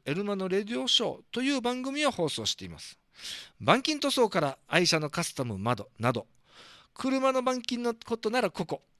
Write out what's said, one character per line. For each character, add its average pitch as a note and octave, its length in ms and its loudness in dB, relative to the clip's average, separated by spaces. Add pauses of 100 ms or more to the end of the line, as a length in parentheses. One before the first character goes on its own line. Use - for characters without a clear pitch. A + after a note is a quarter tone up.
エ C#3+ 100 -2
ル G3 80 -2
マ G3+ 120 -2
の F#3+ 120 -2
レ F#3+ 160 0
デ G#3+ 100 -8
ィ B3+ 80 -2
オ C4 60 -4
シ - 160 4
ョ E3+ 160 -4
ー - 20 -20 (100)
と B3 120 -2
い C4+ 120 4
う B3+ 60 0
番 B3 220 -2
組 C#4+ 240 0
を B3+ 40 2
放 E3+ 160 0
送 A2+ 180 -4
し - 100 -2
て F#2+ 100 -12
い F2+ 40 -10
ま D#2+ 100 -14
す。 - 180 -16 (640)
板 F3+ 220 4
金 D4+ 160 0
塗 C#4+ 100 0
装 B3 200 4
か F#3 100 0
ら C#3 180 0 (100)
愛 E3+ 200 4
車 D#3+ 120 4
の D3+ 120 -2
カ E3+ 120 -2
ス - 120 -8
タ C3+ 80 -2
ム A2 160 -4
窓 G#2+ 400 -2
な A#2 120 2
ど、 B2+ 140 -2 (720)
車 C4+ 360 2
の C4 100 2
板 B3+ 200 0
金 A#3+ 220 -4
の A#3 100 0
こ A3+ 240 -6
と G#3+ 140 -2
な B3+ 100 2
ら G3+ 80 2
こ E3+ 160 -4
こ、 - 160 -6 (180)